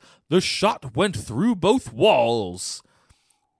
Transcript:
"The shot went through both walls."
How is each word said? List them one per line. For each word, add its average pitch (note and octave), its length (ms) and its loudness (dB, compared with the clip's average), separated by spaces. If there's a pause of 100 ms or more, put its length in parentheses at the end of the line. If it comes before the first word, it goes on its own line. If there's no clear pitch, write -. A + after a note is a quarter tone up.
(300)
"The F3 120 4
shot - 540 -2
went F#3 200 0
through C3+ 400 -2
both G3 380 0
walls." A#2 880 0 (800)